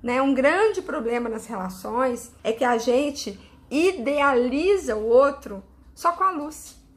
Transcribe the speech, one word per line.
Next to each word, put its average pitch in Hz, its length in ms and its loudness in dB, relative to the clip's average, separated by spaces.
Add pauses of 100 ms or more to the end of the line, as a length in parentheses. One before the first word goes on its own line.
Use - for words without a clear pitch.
né? 247 200 0
Um 277 120 4
grande 359 480 2
problema 240 480 -4
nas 220 160 -8
relações 226 880 -6 (100)
é 220 80 -2
que 226 140 -2
a 240 120 2
gente 254 640 -2 (300)
idealiza 285 1300 2
o 214 100 -4
outro 240 580 2 (320)
só - 160 0
com 349 120 -2
a 381 80 2
luz. 311 500 -10 (160)